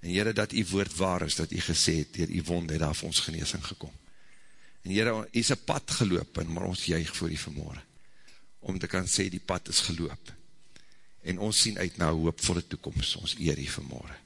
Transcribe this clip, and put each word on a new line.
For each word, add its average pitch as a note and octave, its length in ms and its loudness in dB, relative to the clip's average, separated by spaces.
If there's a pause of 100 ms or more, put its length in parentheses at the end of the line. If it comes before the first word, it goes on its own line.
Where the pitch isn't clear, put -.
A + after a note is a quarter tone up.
En F2 100 -4
Here, G#2 220 4
dat G#2+ 200 2
u A2 120 4
woord F#2+ 320 2
waar F2+ 260 2
is, D#2 120 0
dat E2 180 0
u - 80 -2
gesê E2 380 4
het, D2+ 160 -2
deur E2 160 0
u E2+ 120 0
wonde E2 300 0
het D#2 80 2
daar D2+ 140 2
vir - 120 -4
ons D#2+ 140 2
genesing D#2 440 -2
gekom. - 280 -8 (880)
En F#2 80 -6
Here, G#2+ 200 4
u A2 280 0
is A2+ 120 4
'n B2+ 140 2
pad - 260 -2
geloop, F2+ 480 2
en E2 140 -2
maar F2 120 -2
ons F#2 200 -2
juig E2 320 0
voor E2+ 140 0
u E2 60 -2
vanmôre, D2 440 -6 (800)
om F#2+ 180 -2
te F#2 80 -2
kan F#2 200 0
sê F#2+ 240 4
die F2 100 -4
pad - 280 -2
is F2+ 120 4
geloop. E2 520 -2 (880)
En F2+ 160 -2
ons G#2 220 2
sien G#2 180 4
uit F#2 180 -2
na E2 140 4
'n D#2+ 80 4
hoopvolle E2 480 2
toekoms. - 500 -2
Ons - 220 -4
eer D2 200 2
u C#2 80 -6
vanmôre. C2 480 -8 (120)